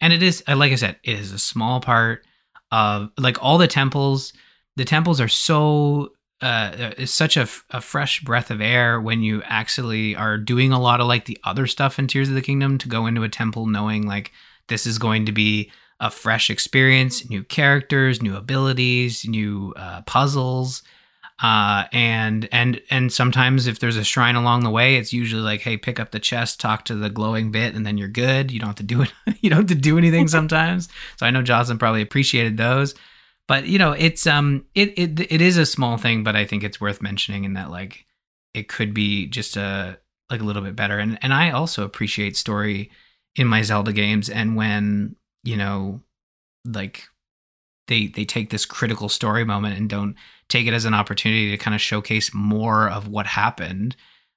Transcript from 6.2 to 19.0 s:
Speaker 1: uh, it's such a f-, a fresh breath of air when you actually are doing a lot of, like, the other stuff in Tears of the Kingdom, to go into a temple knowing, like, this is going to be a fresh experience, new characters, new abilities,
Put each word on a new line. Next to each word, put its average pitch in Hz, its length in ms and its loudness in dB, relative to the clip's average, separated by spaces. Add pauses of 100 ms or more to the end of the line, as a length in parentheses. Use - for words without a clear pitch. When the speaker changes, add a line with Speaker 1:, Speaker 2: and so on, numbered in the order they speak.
Speaker 1:
uh, 113 560 -2
it's 127 160 -6
such - 240 2
a 143 40 4
f-, - 300 -4
a 123 100 -6
fresh - 420 -4
breath 120 300 0
of 107 80 -4
air 117 400 2
when 113 220 0
you 107 240 0
actually 110 680 -2
are 107 240 -2
doing 123 340 2
a 127 80 4
lot 123 200 4
of, 120 80 2
like, 120 160 2
the - 180 -12
other 120 240 -2
stuff 135 320 -2
in 139 80 0
Tears 135 220 0
of 135 80 0
the 135 40 0
Kingdom, 139 380 0
to 123 100 -10
go 113 200 0
into 117 160 0
a 110 40 -2
temple 113 380 -4
knowing, 107 400 0
like, 101 240 -8 (380)
this 117 180 -2
is 113 100 -2
going 110 300 0
to 110 60 -2
be 107 400 0 (260)
a 110 120 -2
fresh 110 400 -2
experience, 131 800 2
new 98 120 -6
characters, 139 760 2
new 98 160 -2
abilities, 123 920 0